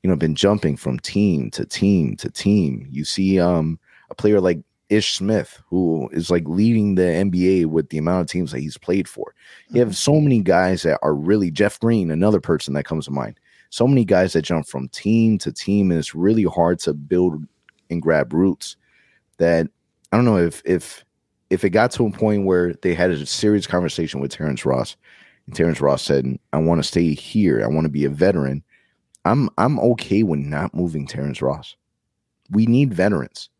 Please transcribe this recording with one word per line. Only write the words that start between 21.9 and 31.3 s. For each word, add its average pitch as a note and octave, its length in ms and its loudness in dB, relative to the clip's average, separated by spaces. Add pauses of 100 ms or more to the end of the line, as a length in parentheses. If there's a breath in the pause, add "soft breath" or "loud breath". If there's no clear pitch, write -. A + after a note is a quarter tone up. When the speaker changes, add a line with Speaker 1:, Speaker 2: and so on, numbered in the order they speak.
Speaker 1:
to A#2 140 0
a G#2 40 -2
point G#2 340 0
where F2+ 300 2
they F2+ 180 -2
had F2+ 180 2
a D2 160 -4
serious G#2 420 0
conversation E2+ 500 -2
with C#2 140 -6
Terrence C#2+ 340 -6
Ross, B1+ 300 -2 (500 soft breath)
and - 80 -16
Terrence E2 260 0
Ross C#2+ 220 2
said, C2 340 0 (160)
"I C#2+ 60 -2
wanna D#2+ 240 2
stay E2+ 320 0
here, D#2 480 0
I G#1+ 60 -2
wanna D#2 200 0
be C#2+ 160 -2
a C#2 60 0
veteran," D2 540 0 (600)
I'm, B2 320 2
I'm D3 220 2
okay A2 460 2
with D#2 160 -2
not D2 340 -6
moving D#2 320 -4
Terrence C#2 340 -8